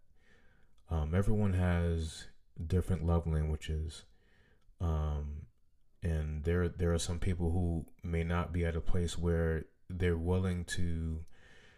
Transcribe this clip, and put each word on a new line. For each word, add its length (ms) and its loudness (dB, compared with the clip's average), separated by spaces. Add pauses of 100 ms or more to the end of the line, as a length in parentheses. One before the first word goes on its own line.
(880)
Um, 240 0
everyone 400 4
has 720 0 (420)
different 380 2
love 220 2
languages. 760 -2 (800)
Um, 640 -2 (580)
and 400 -2
there, 240 2
there 260 0
are 60 2
some 200 -2
people 320 0
who 340 0 (180)
may 200 -2
not 280 0
be 140 0
at 100 -2
a 60 -2
place 360 2
where 480 2 (240)
they're 280 0
willing 480 0
to 540 0 (580)